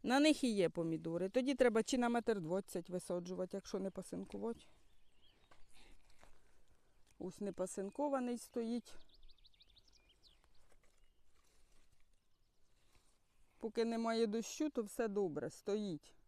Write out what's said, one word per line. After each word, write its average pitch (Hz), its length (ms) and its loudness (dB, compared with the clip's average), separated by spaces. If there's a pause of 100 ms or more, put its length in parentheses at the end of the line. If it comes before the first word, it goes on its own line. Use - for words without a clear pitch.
На 254 180 6
них 294 240 8
і 247 40 4
є 202 200 4
помідори. 165 600 -2
Тоді 262 260 2
треба 226 280 6
чи 262 160 2
на 240 100 4
метр 233 320 2
двадцять 175 500 -2
висаджувати, 180 680 -4
якщо 196 220 -6
не 190 120 -2
пасинкувати. 196 680 -6 (2500)
Ось 180 220 -8
не 202 120 -2
пасинкований 247 840 -2
стоїть. 233 560 -4 (4000)
Поки 226 260 2
немає 226 420 4
дощу, 233 440 0
то 240 120 -2
все 220 260 0
добре, 175 420 0
стоїть. 202 640 -4 (140)